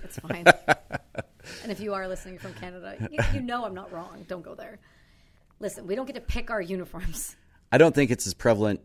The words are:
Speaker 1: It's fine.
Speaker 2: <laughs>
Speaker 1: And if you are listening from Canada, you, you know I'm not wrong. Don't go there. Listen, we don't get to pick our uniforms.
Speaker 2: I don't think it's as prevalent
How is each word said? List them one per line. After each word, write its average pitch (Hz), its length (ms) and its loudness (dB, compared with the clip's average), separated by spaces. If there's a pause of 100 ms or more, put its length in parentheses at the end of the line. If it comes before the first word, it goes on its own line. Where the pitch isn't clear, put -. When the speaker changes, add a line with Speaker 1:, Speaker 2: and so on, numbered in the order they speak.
Speaker 1:
It's - 160 -14
fine. 170 300 -8
Speaker 2:
<laughs> 170 60 10 (1080)
Speaker 1:
And 220 80 -8
if 180 80 -6
you 202 140 -6
are 190 160 -6
listening 185 300 -10
from 185 160 -14
Canada, 185 540 -10
you, 302 100 -4 (140)
you 294 60 -2
know 240 240 -4
I'm 196 100 -6
not 185 200 -12
wrong. 175 340 -12
Don't 180 160 -10
go - 100 -16
there. 220 260 -16 (800)
Listen, 208 280 -8
we 190 80 -2
don't 262 100 -4
get 269 100 -10
to 214 60 -12
pick - 300 -2
our 220 100 0
uniforms. 175 760 -6 (340)
Speaker 2:
I 120 60 8
don't 156 180 10
think 139 160 6
it's - 160 0
as 92 60 -4
prevalent 107 520 4